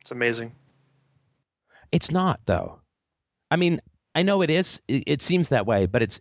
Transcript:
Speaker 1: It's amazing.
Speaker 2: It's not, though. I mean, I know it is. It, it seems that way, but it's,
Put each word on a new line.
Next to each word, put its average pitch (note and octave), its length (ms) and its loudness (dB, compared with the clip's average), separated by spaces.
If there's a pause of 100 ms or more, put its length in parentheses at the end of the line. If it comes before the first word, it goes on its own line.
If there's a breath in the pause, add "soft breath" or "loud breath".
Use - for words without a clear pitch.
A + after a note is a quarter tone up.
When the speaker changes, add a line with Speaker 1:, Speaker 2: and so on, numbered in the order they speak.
Speaker 1:
It's - 100 -16
amazing. A#2 420 -2 (1400 soft breath)
Speaker 2:
It's - 200 0
not, F#3 340 0
though. E2+ 340 -2 (720)
I D3+ 60 2
mean, E3+ 260 0 (320)
I E3+ 100 0
know G3 180 2
it D#3+ 80 2
is. F3+ 380 0
It, B2 200 -2
it D3 140 0
seems F3 280 0
that G#2+ 160 2
way, G2+ 200 2
but A2 160 0
it's, G#2+ 200 -2